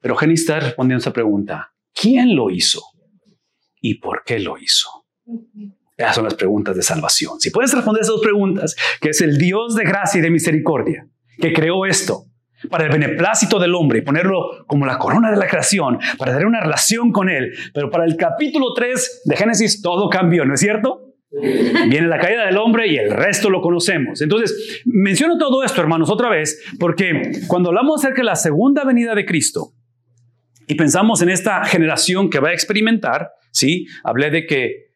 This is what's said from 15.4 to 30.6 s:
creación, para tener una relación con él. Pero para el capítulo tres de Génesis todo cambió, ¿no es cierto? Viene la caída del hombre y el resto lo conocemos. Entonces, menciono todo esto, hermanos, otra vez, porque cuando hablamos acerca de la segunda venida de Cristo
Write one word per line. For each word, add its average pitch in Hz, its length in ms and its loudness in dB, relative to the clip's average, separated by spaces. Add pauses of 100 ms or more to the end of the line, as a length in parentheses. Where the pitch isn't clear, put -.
creación, 160 520 0 (200)
para 127 140 -2
tener 160 140 0
una 226 120 2
relación 202 520 0
con 190 180 0
él. 135 240 -2 (200)
Pero 143 160 -4
para 170 140 0
el 165 140 0
capítulo 277 560 0
tres 247 520 -4
de 143 120 0
Génesis 214 440 0
todo 175 280 0
cambió, 175 340 2
¿no 135 100 2
es 135 60 0
cierto? 214 460 0 (240)
Viene 143 800 2
la 160 120 0
caída 214 260 0
del 190 120 0
hombre 226 300 2
y 156 80 2
el 107 160 0
resto 196 380 0
lo 185 120 2
conocemos. 175 600 0
Entonces, 202 640 -2
menciono 240 520 2
todo 269 240 0
esto, 214 200 -2
hermanos, 160 280 2
otra 240 200 0
vez, 156 340 -2 (160)
porque 175 540 0 (140)
cuando 180 220 2
hablamos 254 300 2
acerca 254 220 0
de 247 40 0
la 185 120 0
segunda 254 480 2
venida 233 280 2
de 202 120 0
Cristo - 480 -4 (920)